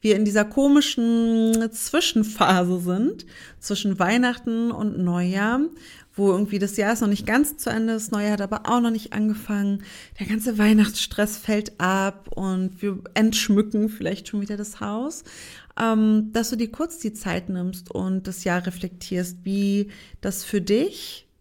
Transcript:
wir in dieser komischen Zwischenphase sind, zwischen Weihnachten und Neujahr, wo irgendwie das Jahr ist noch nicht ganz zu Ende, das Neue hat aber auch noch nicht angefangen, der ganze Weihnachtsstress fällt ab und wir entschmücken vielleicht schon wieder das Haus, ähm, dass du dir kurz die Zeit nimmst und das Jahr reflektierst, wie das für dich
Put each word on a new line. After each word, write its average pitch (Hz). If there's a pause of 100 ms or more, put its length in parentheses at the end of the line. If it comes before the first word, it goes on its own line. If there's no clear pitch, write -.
wir 214
in 214
dieser 208
komischen 226
Zwischenphase 190
sind, 190 (340)
zwischen 196
Weihnachten 233
und 214
Neujahr, 185 (520)
wo 196
irgendwie 202
das 202
Jahr 214
ist 233
noch 226
nicht 202
ganz 269
zu -
Ende, 226
das 220
Neue 208
hat 208
aber 208
auch 240
noch 233
nicht 220
angefangen, 208 (360)
der 208
ganze 220
Weihnachtsstress 214
fällt 208
ab 190
und 185
wir 202 (120)
entschmücken 214
vielleicht 214
schon 202
wieder 208
das 208
Haus, 226 (560)
ähm, 214
dass 226
du 247
dir 226
kurz 320
die 214
Zeit 180
nimmst 185
und 190
das 185
Jahr 180
reflektierst, 180
wie 202 (280)
das -
für 208
dich 214 (120)